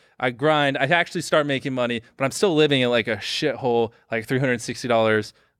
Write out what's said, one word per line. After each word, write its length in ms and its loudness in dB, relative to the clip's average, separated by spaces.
I 120 -2
grind, 480 2
I 80 0
actually 340 0
start 260 0
making 280 -4
money, 260 -2
but 80 -2
I'm 80 -2
still 240 2
living 240 4
in, 100 2
like, 180 2
a 100 -2
shithole, 760 -2
like, 160 -4
three 140 -2
hundred 220 0
sixty 260 -8
dollars 460 2